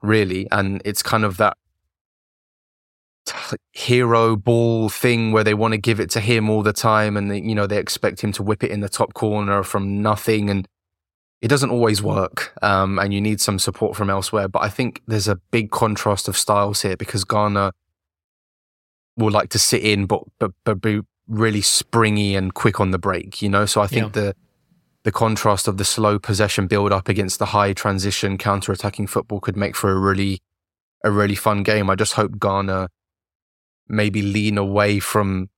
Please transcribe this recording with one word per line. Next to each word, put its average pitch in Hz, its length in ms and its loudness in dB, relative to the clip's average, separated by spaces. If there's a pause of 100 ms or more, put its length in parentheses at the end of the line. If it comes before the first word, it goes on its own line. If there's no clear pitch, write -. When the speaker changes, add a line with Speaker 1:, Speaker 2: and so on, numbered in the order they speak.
Speaker 1:
really. 101 500 0
And 98 340 -2
it's 104 180 -6
kind 110 220 0
of 95 120 -4
that 104 200 2 (2250)
hero 117 640 4
ball 113 540 2
thing 117 420 2
where 107 120 4
they 107 100 4
wanna 110 240 0
give 107 220 0
it - 120 -2
to - 80 0
him 110 300 2
all 110 120 2
the 104 120 2
time 107 440 2
and 101 140 -4
they, 101 100 -4
you 110 140 -2
know, 104 120 0
they 104 100 -2
expect - 440 -4
him 104 100 -2
to 98 120 -8
whip 104 200 -2
it 123 80 -4
in 104 100 -4
the 101 80 -4
top - 240 -2
corner 104 500 0
from 98 380 -4
nothing, 107 480 0
and 98 180 -2 (760)
it 117 60 -4
doesn't 135 240 2
always 113 300 2
work, - 520 -4 (100)
um, 98 360 2
and 101 140 0
you 101 80 0
need 107 200 0
some 98 180 0
support - 360 -2
from 101 140 -2
elsewhere. 98 380 -2
But - 160 -2
I 104 60 -2
think 123 380 -6
there's 107 200 -2
a 101 80 2 (160)
big 113 200 0
contrast 104 560 0
of 95 100 -4
styles 101 440 0
here 95 160 -2
because - 260 -6
Ghana 101 480 0 (1500)
will 107 140 4
like 98 180 0
to 107 100 -2
sit - 240 2
in 104 220 4
but, 95 160 0 (180)
but, 104 120 0 (120)
but - 180 -2
be 107 200 0 (260)
really 110 340 0
springy 104 760 2
and 95 180 -2
quick - 260 0
on 95 120 2
the 92 80 0
break, 92 420 -4
you 104 80 0
know? 101 160 4
So 104 160 2
I 101 60 2
think 107 280 -2
Speaker 2:
Yeah. 110 60 0
Speaker 1:
the, 101 140 -2 (680)
the 113 80 0
contrast 107 560 0
of 98 100 -2
the 98 80 -2
slow 104 340 2
possession 101 480 0
build 101 240 2
up 95 180 0
against 98 300 -2
the 104 80 -2
high 101 260 2
transition 98 640 -2
counter-attacking 101 680 -2
football 101 320 -4
could 95 180 -4
make 101 180 -2
for 101 160 0
a 95 80 2
really, 98 420 0 (600)
a 107 80 2
really 101 240 2
fun 101 280 0
game. 104 260 2
I 95 60 2
just 107 180 -2
hope 104 260 -2
Ghana 95 500 -2 (1000)
maybe 104 340 0
lean 104 360 0
away 101 420 2
from 95 580 -2